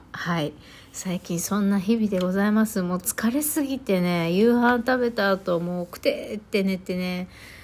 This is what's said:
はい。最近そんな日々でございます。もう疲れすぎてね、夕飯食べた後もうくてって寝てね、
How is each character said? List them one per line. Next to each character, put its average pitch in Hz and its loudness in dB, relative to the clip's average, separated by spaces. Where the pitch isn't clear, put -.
は 165 -4
い。 147 -4
最 185 -6
近 170 -4
そ 196 -2
ん 202 2
な 202 2
日 202 2
々 214 2
で 196 0
ご 180 0
ざ 196 2
い 208 2
ま 220 4
す。 196 -2
も 180 -2
う - -2
疲 - -2
れ 277 0
す 302 -2
ぎ 269 -2
て 185 0
ね、 170 0
夕 220 6
飯 240 4
食 254 2
べ 240 0
た 208 0
後 190 0
も 175 -4
う - -6
く - -16
て - -2
っ 214 -8
て 202 -2
寝 190 0
て 185 -6
ね、 180 -4